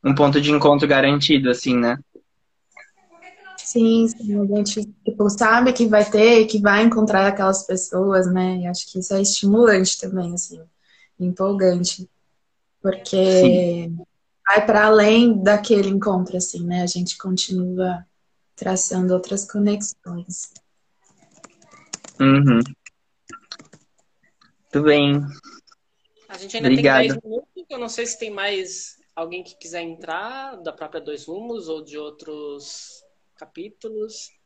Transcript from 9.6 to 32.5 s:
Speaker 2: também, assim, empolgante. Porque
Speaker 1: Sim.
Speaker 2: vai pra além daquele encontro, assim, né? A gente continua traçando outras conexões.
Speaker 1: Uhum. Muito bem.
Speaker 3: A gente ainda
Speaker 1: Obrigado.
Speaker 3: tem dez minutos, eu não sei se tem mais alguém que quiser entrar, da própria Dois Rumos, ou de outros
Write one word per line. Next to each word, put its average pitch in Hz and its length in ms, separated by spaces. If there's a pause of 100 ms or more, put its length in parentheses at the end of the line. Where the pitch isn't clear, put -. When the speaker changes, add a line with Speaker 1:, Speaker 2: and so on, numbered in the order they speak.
Speaker 2:
também, 185 340
assim, 175 260 (600)
empolgante. 180 880 (720)
Porque - 360
Speaker 1:
Sim. 180 840 (480)
Speaker 2:
vai 208 180
pra 214 220
além 214 560
daquele 208 460
encontro, 190 480
assim, 180 280
né? 175 180
A 175 40
gente 175 320
continua 180 880 (500)
traçando 185 560
outras 185 380
conexões. 202 1000 (1700)
Speaker 1:
Uhum. 135 400 (2000)
Muito 143 200
bem. 147 400 (1080)
Speaker 3:
A - 80
gente - 200
ainda - 120
Speaker 1:
Obrigado. 135 320
Speaker 3:
tem - 80
dez - 140
minutos, 220 260 (220)
eu 269 80
não 240 100
sei 233 180
se 233 120
tem 220 120
mais 196 680 (180)
alguém 170 280
que - 140
quiser 170 260
entrar, 190 720
da 165 160
própria 156 280
Dois 143 260
Rumos, 202 420
ou 156 140
de 147 140
outros 147 1080 (340)